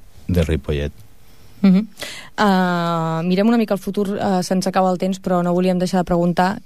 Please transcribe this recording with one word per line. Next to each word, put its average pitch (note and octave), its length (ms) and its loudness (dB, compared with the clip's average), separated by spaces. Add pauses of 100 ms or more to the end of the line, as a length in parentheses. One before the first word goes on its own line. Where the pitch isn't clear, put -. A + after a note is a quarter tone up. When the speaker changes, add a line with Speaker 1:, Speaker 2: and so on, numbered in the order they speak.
(260)
Speaker 1:
de F2 160 0
Ripollet. D2+ 480 -2 (720)
Speaker 2:
Mhm. G3 260 4 (480)
Ah, E3+ 880 0
mirem F#3 240 2
una A#3+ 80 4
mica A3 160 0
al F#3+ 80 -2
futur, G3+ 400 -4
ah, F#3 220 0
se'ns F#3 240 -2
acaba F#3+ 260 2
el F3+ 60 -2
temps, F#3 240 -4
però F3+ 200 0
no F3 120 0
volíem F3+ 240 2
deixar F3+ 240 0
de - 20 0
preguntar F3 600 0